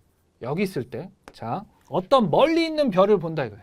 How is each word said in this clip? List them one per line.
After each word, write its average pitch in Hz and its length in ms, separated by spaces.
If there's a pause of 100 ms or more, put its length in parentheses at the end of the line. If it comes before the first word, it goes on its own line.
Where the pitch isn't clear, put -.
(420)
여기 151 180
있을 190 300
때. 151 180 (220)
자, 135 340 (240)
어떤 185 400
멀리 320 360
있는 302 240
별을 196 280
본다 160 280
이거야. 101 180